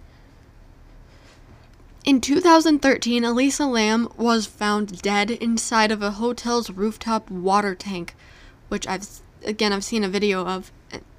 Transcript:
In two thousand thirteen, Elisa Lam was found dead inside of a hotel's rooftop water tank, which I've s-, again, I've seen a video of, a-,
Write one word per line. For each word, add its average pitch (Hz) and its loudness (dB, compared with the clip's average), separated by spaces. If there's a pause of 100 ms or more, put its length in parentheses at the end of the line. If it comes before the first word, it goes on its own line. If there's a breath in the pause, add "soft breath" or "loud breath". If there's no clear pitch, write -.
(2000 soft breath)
In 269 4
two 285 2
thousand 320 6
thirteen, 240 2
Elisa 262 0
Lam 226 2 (100)
was 226 2
found 208 -4
dead 202 0
inside 226 0
of 208 -4
a 202 -2
hotel's 240 -4
rooftop 214 -4
water 190 0
tank, 185 -10 (540 loud breath)
which 208 -6
I've 190 -6
s-, - -18 (220)
again, 214 0
I've 196 -2
seen 220 -2
a 190 -2
video 190 0
of, 190 -8 (200)
a-, - -14 (180)